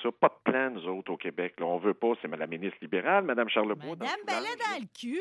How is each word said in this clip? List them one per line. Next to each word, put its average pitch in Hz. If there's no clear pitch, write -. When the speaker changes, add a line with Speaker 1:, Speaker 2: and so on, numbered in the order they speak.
Speaker 1:
ça. 120
Pas 147
de -
plan, 131
nous 87
autres, 95
au 123
Québec, 87
là. 85
On 87
veut 98
pas. 117
C'est 78
la 78
ministre 85
libérale, 165
Madame 120
Charlebois, 107
Speaker 2:
Madame 170
Speaker 1:
dans 330
le 403
Speaker 2:
Ballet 392
Speaker 1:
village, 453
Speaker 2:
dans 440
Speaker 1:
là. 330
Speaker 2:
le -
cul, 247